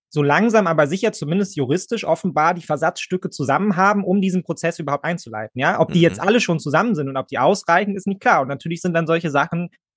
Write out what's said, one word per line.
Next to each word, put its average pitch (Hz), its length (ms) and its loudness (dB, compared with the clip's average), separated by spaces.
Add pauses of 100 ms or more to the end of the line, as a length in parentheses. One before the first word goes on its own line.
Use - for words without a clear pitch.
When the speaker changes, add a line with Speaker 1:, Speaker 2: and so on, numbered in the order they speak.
Speaker 1:
so 151 140 0
langsam, 196 460 4
aber 156 180 4
sicher, 196 260 0
zumindest 190 440 -4
juristisch 151 480 -2
offenbar, 160 500 0
die 170 80 -10
Versatzstücke 165 640 -4
zusammen 156 480 0
haben, 202 280 2
um 196 180 0
diesen 185 220 0
Prozess 165 340 -4
überhaupt 143 260 -4
einzuleiten, 120 560 -8
ja? 160 200 2
Ob - 120 0
die 180 60 4
Speaker 2:
Mhm. 165 60 6
Speaker 1:
jetzt - 160 2
alle 214 200 2
schon 170 200 0
zusammen 175 340 0
sind 143 140 -2
und 135 80 -6
ob 131 100 -4
die 123 140 -8
ausreichen, 196 560 2
ist 185 100 -10
nicht 196 140 -4
klar. 190 220 4
Und 127 60 -4
natürlich 160 320 -8
sind 180 140 -2
dann 165 140 0
solche 165 240 0
Sachen, 170 360 -2 (280)